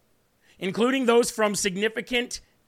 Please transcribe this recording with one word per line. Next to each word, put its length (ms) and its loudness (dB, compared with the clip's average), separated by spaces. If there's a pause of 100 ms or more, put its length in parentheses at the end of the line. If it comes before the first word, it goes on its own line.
(580)
including 460 0
those 260 4
from 240 0
significant 840 -4 (280)